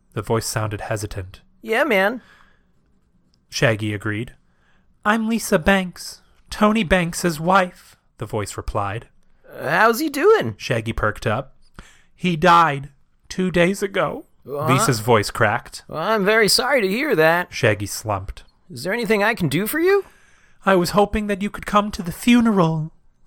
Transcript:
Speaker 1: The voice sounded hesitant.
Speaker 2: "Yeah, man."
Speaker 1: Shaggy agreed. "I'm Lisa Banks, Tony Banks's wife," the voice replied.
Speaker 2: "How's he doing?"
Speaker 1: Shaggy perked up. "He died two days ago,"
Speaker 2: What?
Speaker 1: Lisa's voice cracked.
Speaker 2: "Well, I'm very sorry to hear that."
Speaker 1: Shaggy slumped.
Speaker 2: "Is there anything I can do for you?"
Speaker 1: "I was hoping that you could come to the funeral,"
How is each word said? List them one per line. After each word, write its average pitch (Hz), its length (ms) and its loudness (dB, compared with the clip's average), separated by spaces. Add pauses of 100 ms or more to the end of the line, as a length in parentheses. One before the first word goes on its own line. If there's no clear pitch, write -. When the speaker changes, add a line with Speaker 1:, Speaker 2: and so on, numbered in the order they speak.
(140)
Speaker 1:
The 110 80 -6
voice 113 240 -2
sounded 107 360 -6
hesitant. 101 580 -8 (220)
Speaker 2:
"Yeah, 226 240 0
man." 214 360 0 (1300)
Speaker 1:
Shaggy 110 440 0
agreed. 104 400 -8 (720)
"I'm 220 240 0
Lisa 214 300 0
Banks, 185 640 -2 (280)
Tony 214 340 2
Banks's 170 560 0
wife," 180 560 -2 (220)
the 110 80 -10
voice 107 320 -6
replied. 101 500 -6 (540)
Speaker 2:
"How's 196 380 2
he 311 100 -2
doing?" 277 480 2
Speaker 1:
Shaggy 113 340 -4
perked - 340 -2
up. 113 300 -4 (580)
"He 180 220 -2
died 160 540 4 (400)
two 185 200 -2
days 175 320 2
ago," 196 440 -4 (180)
Speaker 2:
What? 139 260 -4
Speaker 1:
Lisa's 135 300 2
voice 110 320 2
cracked. - 560 -2
Speaker 2:
"Well, - 160 -10
I'm 208 220 0
very 220 240 4
sorry 254 320 2
to 190 60 0
hear 240 280 0
that." 165 380 2
Speaker 1:
Shaggy 104 320 0
slumped. 95 580 -8 (260)
Speaker 2:
"Is 131 140 -14
there 185 100 -4
anything 220 300 0
I 226 120 0
can 180 120 -2
do 185 200 -2
for 302 120 -4
you?" 381 240 2 (640)
Speaker 1:
"I 190 100 4
was 175 160 2
hoping 208 360 0
that 202 140 -4
you 202 80 -4
could - 160 -14
come 208 260 0
to 202 120 -10
the 170 80 -6
funeral," 190 800 2 (360)